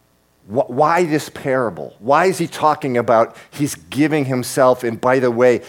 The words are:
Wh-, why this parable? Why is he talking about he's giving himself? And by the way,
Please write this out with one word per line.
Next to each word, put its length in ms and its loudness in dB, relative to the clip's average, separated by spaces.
Wh-, 240 -4
why 340 0
this 240 -2
parable? 680 -4
Why 260 2
is 140 0
he 80 -4
talking 500 -2
about 400 2
he's 240 -6
giving 500 -2
himself? 580 0
And 160 -4
by 200 2
the 120 0
way, 380 4